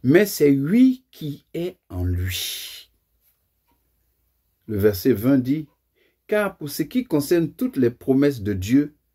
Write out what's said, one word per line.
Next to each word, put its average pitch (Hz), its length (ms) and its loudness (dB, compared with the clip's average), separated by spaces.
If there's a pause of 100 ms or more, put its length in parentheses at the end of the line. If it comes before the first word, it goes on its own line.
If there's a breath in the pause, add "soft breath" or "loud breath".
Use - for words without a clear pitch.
Mais 175 240 6
c'est 147 240 2
oui 220 600 2
qui 151 420 -12
est 175 240 -8 (100)
en 92 160 -6
lui. - 840 -8 (1800)
Le 107 100 -6
verset 104 360 2
vingt 123 260 2
dit, « 143 300 -4 (580)
Car 208 300 -4
pour 151 120 -12
ce - 140 -8
qui 254 220 -4
concerne 156 480 0
toutes 254 240 -6
les 120 140 2
promesses 135 520 0
de 101 120 -4
Dieu, 127 420 0 (180)